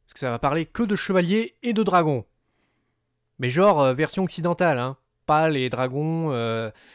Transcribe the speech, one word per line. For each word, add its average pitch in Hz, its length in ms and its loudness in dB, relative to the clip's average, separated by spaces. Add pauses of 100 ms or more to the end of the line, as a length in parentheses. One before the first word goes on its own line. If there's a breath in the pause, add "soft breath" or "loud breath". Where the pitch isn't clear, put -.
Parce - 80 -20
que - 60 -20
ça 131 100 -4
va 117 100 -4
parler 156 260 0
que - 160 -6
de 208 140 0
chevaliers 190 680 0
et 240 120 -2
de 214 100 2
dragons. 160 400 2 (1120)
Mais 123 120 -2
genre, 170 320 4
euh, 131 120 4
version 156 300 -2
occidentale, 165 560 0
hein. 127 160 -4 (300)
Pas 156 240 2
les 131 200 0
dragons, 147 600 -2
euh, 113 400 -4 (240 loud breath)